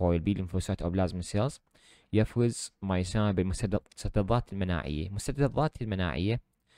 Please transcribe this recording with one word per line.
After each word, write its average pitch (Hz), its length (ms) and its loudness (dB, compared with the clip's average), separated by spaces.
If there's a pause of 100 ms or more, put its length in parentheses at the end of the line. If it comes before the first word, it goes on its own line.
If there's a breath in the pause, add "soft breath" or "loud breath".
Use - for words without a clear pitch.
هو 87 100 6
البي 87 220 2
ليمفوسايت 92 480 -2
أو 87 80 -2
بلازما 90 320 0
سيلز، - 380 -2 (520 soft breath)
يفرز 117 600 2 (100)
ما 95 160 0
يسمى 104 340 2
بالمستضدات 98 1200 -2
المناعية. 85 540 -2
المستضدات 139 760 -2
المناعية، 95 580 0 (380 soft breath)